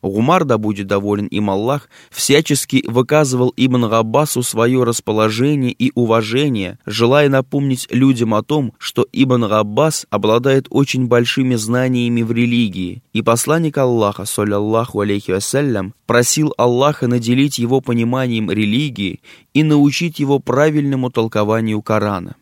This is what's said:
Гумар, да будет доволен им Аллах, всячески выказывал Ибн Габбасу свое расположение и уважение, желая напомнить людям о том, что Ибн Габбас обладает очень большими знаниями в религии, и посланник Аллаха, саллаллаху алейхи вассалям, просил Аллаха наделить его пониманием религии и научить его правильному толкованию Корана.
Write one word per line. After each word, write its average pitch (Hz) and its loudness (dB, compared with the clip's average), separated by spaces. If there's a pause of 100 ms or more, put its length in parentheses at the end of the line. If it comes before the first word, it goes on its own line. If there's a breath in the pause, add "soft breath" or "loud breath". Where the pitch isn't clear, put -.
Гумар, 127 2
да 123 2
будет 104 -4
доволен 101 -2
им 104 -2
Аллах, 110 -4 (220 loud breath)
всячески - -2
выказывал 127 0
Ибн 123 2
Габбасу 113 0
свое 120 0
расположение 117 0
и 123 -2
уважение, 113 0
желая 123 2
напомнить 135 -2
людям 120 2
о 110 0
том, 143 -2
что - -4
Ибн 123 2
Габбас 107 0
обладает 120 2
очень 131 0
большими 123 2
знаниями 120 0
в 113 -2
религии, 113 -2 (120)
и 110 0
посланник 147 0
Аллаха, 110 0
саллаллаху 104 -2
алейхи 101 -2
вассалям, 104 -2 (100)
просил 123 2
Аллаха 123 2
наделить 123 0
его 123 0
пониманием 120 -2
религии 107 -2 (340 loud breath)
и 151 4
научить 147 2
его 139 0
правильному 139 0
толкованию 110 -2
Корана. 104 -4